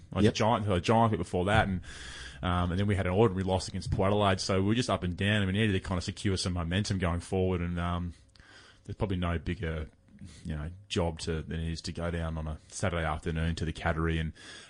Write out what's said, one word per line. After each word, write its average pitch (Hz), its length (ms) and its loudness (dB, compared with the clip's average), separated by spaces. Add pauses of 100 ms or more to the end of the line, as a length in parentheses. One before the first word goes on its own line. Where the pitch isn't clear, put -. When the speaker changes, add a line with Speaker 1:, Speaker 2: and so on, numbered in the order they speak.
(120)
Speaker 1:
Or 95 100 2
Speaker 2:
Yep. 110 100 6
Speaker 1:
the - 40 -8
Giants, 107 320 2
or 98 60 4
the 87 60 4
Giants 110 360 4
before 90 300 0
that, 104 200 4
and, 92 140 -2 (600)
um, 90 300 2
and 87 80 0
then 101 80 2
we 104 80 4
had 92 120 0
an 90 60 0
ordinary 95 300 4
loss 92 240 0
against - 240 -6
Port 95 220 2
Adelaide. 101 280 4
So 95 200 2
we 98 80 2
were 113 80 4
just 123 140 0
up 95 120 0
and 87 140 -2
down, 101 260 4
and 95 60 2
we 92 60 0
needed 107 180 2
to 95 80 2
kind 90 180 -2
of - 60 -4
secure 95 320 -2
some 92 160 -2
momentum 90 460 0
going 87 220 0
forward, 92 400 0
and, 87 200 -2
um, 87 320 -2 (720)
there's 101 120 -10
probably 95 200 -2
no 85 220 0
bigger, 80 480 -4 (580)
you 80 100 -6
know, 76 120 -6 (220)
job 85 320 -2
to, 80 220 -2
than 82 180 -6
it 82 120 -2
is 80 100 -6
to 90 100 -6
go 85 180 -4
down 82 260 -4
on 78 100 -6
a 78 120 -6 (100)
Saturday 85 380 -2
afternoon 80 500 -2
to - 80 -4
the 80 80 -2
Cattery 82 480 0
and, 80 120 -4 (380)